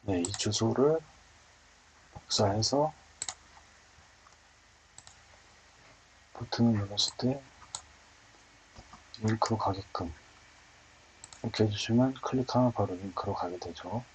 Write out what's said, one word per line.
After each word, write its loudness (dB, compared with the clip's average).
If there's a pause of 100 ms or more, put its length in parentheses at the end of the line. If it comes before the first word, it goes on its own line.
네, 0
이 -2
주소를 2 (1120)
복사해서 0 (3500)
버튼을 2
눌렀을 0
때 -2 (1800)
링크로 2
가게끔 -4 (1300)
이렇게 0
해주시면 2
클릭하면 2
바로 0
링크로 -6
가게 -4
되죠. -8 (100)